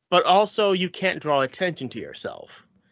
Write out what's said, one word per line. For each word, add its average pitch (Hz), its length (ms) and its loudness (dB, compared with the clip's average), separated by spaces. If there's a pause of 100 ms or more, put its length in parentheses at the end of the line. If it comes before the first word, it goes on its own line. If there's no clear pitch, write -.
(100)
But 180 140 4
also, 202 480 4
you 185 160 0
can't 175 320 -4
draw 147 220 2
attention 135 480 -4
to 117 100 -10
yourself. 65 680 -14 (260)